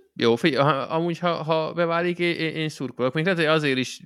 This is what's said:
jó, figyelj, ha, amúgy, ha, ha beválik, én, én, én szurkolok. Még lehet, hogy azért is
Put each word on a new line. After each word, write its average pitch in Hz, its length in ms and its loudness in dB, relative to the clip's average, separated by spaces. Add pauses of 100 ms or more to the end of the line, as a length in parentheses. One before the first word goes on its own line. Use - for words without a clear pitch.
(140)
jó, 117 220 2
figyelj, 139 280 2
ha, 143 140 4
amúgy, 165 420 -2
ha, 175 120 0
ha 160 420 -2
beválik, 170 460 0
én, 175 160 0
én, 160 200 -4
én 156 140 -4
szurkolok. 127 440 -4
Még 156 100 0
lehet, 175 160 0
hogy 156 100 2
azért 151 280 2
is - 280 -4